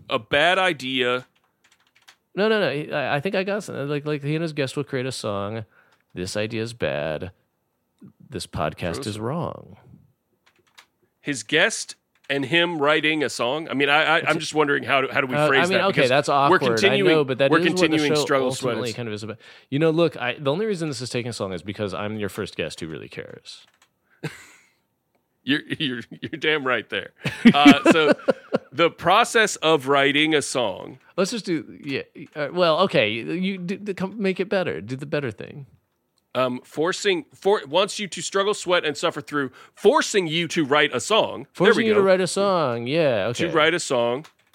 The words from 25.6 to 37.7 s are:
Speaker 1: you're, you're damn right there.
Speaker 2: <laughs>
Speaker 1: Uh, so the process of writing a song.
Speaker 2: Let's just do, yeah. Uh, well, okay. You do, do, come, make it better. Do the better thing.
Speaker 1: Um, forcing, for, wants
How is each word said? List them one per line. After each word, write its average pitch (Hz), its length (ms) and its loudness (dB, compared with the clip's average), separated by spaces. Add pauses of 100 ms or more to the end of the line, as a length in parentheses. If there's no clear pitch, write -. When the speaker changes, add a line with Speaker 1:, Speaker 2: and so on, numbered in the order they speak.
Speaker 1:
you're, 123 280 -6
you're - 300 -12
damn 151 260 0
right 123 240 -2
there. 98 220 -6 (340)
Speaker 2:
<laughs> 233 80 12
Speaker 1:
Uh, 269 380 8
so 156 220 4 (580)
the 165 200 2
process 214 640 2
of 156 320 2
writing 143 480 4
a 143 60 4
song. 120 580 -6 (160)
Speaker 2:
Let's 190 160 -2
just 220 120 -8
do, 151 380 -6
yeah. 135 200 -6 (340)
Uh, 147 160 -6
well, 165 300 -4
okay. 139 280 2
You 165 480 -6
do, 180 180 -8
do, 208 180 -10
come, 196 280 -8
make 190 160 -2
it 190 100 -6
better. 170 320 -4
Do 110 140 -10
the 135 100 -12
better 143 280 -6
thing. - 340 -16 (720)
Speaker 1:
Um, 127 260 -2
forcing, 170 600 -2 (100)
for, 196 340 0
wants 185 300 0